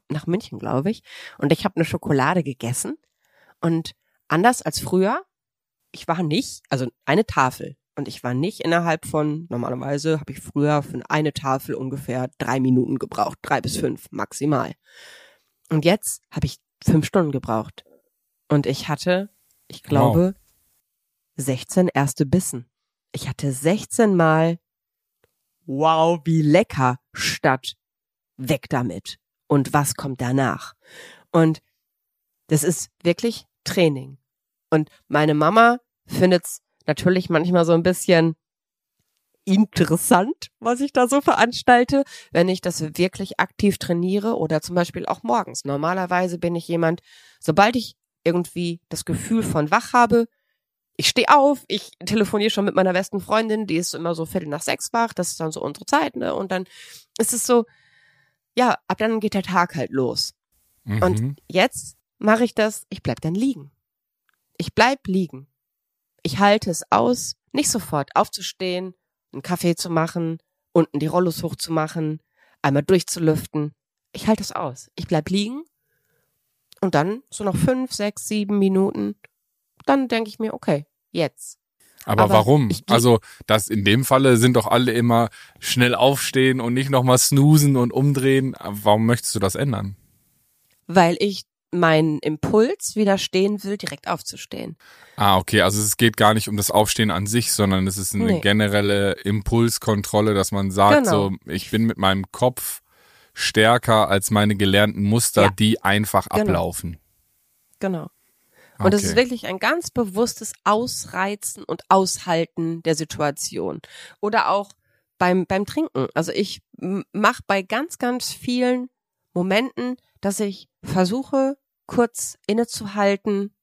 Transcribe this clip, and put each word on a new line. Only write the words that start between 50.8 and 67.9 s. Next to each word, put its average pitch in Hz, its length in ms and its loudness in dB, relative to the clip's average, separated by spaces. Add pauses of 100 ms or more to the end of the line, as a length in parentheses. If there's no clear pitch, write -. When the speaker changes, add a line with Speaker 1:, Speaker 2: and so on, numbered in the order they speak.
Speaker 1:
ich - 100 0
steh - 200 2
auf, 285 400 6
ich - 240 -6 (140)
telefoniere 214 460 0
schon 202 140 0
mit 196 100 -2
meiner 185 180 2
besten 190 260 -4
Freundin, 214 460 -2
die 170 120 -2
ist - 180 -4
immer 170 180 -4
so 160 120 -6
Viertel 160 240 -6
nach 147 120 -6
sechs - 320 -6
wach, 233 200 -2
das - 180 -4
ist - 80 -12
dann 160 120 -4
so - 100 -10
unsere - 240 -10
Zeit, 285 300 -2
ne? - 200 -4
Und 190 160 -6
dann 185 140 -4 (520)
ist - 160 -2
es 233 120 -6
so, 240 200 2 (920)
ja, 240 220 2 (100)
ab - 120 -2
dann 220 200 0
geht 208 140 -4
der 196 80 -2
Tag 180 340 0
halt 131 140 -4
los. 127 440 -4 (500)
Speaker 2:
Mhm. 107 180 -2
Speaker 1:
Und 139 360 0 (100)
jetzt - 500 -2 (220)
mache 220 240 2
ich 233 100 -2
das, 214 360 -2
ich - 120 -14
bleib - 200 -6
dann 160 120 -2
liegen. 196 380 -4 (840)
Ich - 180 -8
bleib 247 320 2
liegen. 180 400 -4 (720)
Ich 160 160 -6
halte 202 320 4
es 165 220 -4
aus, 240 440 0 (160)
nicht 294 200 -2
sofort 165 440 -4